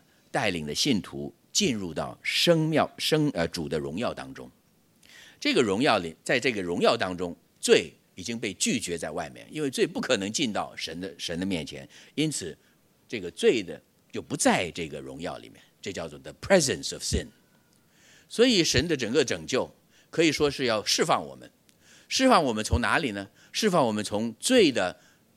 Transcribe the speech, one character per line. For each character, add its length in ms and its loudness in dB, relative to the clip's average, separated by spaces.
带 180 0
领 160 -4
的 80 -6
信 280 2
徒 320 -10
进 240 0
入 180 -6
到 300 -6
生 460 2
妙-， 280 2
生-， 360 2
呃， 160 0
主 180 -6
的 100 -2
荣 200 -6
耀 160 -4
当 200 -12
中。 160 -16
这 140 0
个 80 4
荣 220 2
耀 140 6
里， 260 -4
在 160 2
这 140 0
个 80 -4
荣 200 -2
耀 140 4
当 220 -4
中， 180 -6
罪 340 4
已 80 -12
经 160 -6
被 140 -6
拒 260 -2
绝 180 -6
在 140 -6
外 180 -6
面， 220 -20
因 100 -8
为 80 -2
罪 180 0
不 140 -6
可 160 0
能 140 -2
进 220 -2
到 220 -6
神 240 -10
的， 180 -8
神 220 -6
的 60 -2
面 200 -4
前， 220 -14
因 160 -2
此 240 -8
这 120 -8
个 120 -8
罪 320 2
的 180 -12
就 100 -8
不 140 -8
在 360 2
这 160 -8
个 120 -10
荣 220 -12
耀 160 -8
里 120 -18
面， 140 -20
这 100 -10
叫 160 -8
做 120 -14
the 220 -16
presence 520 2
of 80 -12
sin。 260 -4
所 160 4
以 180 4
神 240 2
的 100 2
整 140 -2
个 120 4
拯 220 -4
救 280 -2
可 140 0
以 80 4
说 180 2
是 160 -4
要 180 2
释 200 0
放 220 0
我 100 -14
们， 140 -20
释 220 4
放 140 8
我 100 2
们 100 0
从 180 0
哪 180 2
里 120 -2
呢？ 160 -6
释 180 0
放 160 4
我 60 2
们 120 -2
从 360 -4
罪 320 6
的 280 -2